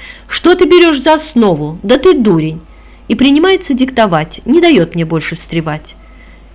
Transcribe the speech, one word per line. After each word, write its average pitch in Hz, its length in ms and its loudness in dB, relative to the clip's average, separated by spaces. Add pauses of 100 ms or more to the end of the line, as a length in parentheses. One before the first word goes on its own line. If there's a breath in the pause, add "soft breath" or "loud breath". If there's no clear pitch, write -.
(280 loud breath)
Что - 260 0
ты 370 100 2
берёшь 330 380 4
за 311 120 2
основу? 180 680 -2
Да 220 160 0
ты 370 160 4
дурень!» 165 460 0 (480 soft breath)
И - 60 -2
принимается 302 580 2
диктовать, 220 720 -2
не 294 160 2
даёт 233 360 2
мне 170 80 -2
больше 160 320 -6
встревать. 156 580 -10 (600 soft breath)